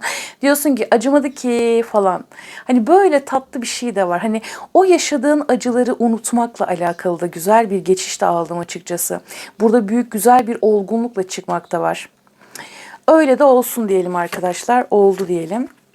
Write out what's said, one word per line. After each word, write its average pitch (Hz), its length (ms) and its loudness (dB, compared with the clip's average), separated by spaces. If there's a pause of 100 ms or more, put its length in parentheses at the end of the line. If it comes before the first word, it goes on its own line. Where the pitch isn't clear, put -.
(420)
Diyorsun 285 340 2
ki, 220 160 -4
"Acımadı 269 380 2
ki." 233 640 0
falan. 190 320 0 (440)
Hani 247 200 0
böyle 320 380 4
tatlı 262 360 -6
bir 226 60 -8
şey 240 280 -6
de 190 120 0
var. 175 140 -2
Hani 220 200 -4 (320)
o 349 100 6
yaşadığın 294 640 2
acıları 247 520 0
unutmakla 233 680 -2
alakalı 175 520 -4
da 175 80 -4
güzel 196 420 2
bir 196 80 -2
geçiş 185 440 -2
de 202 40 0
aldım 170 340 -2
açıkçası. 175 600 -8 (400)
Burada 214 280 4
büyük, 240 240 -2
güzel 226 360 4
bir 233 140 -4
olgunlukla 214 640 0
çıkmak 175 440 -8
da 170 100 -2
var. 165 280 -4 (1000)
Öyle 302 320 4
de 294 40 2
olsun 247 460 2
diyelim 180 260 0
arkadaşlar. 180 760 -2
Oldu 196 360 2
diyelim. 180 400 -4 (280)